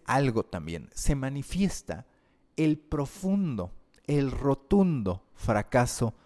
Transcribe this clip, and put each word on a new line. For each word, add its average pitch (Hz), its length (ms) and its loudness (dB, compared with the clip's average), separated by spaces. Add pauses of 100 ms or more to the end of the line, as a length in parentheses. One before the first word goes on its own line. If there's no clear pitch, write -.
algo 120 380 2
también. 82 500 -8
Se - 220 0
manifiesta 139 920 -4 (500)
el 156 220 2
profundo, 151 960 -4 (340)
el 139 260 2
rotundo 135 920 2 (120)
fracaso 120 760 0 (120)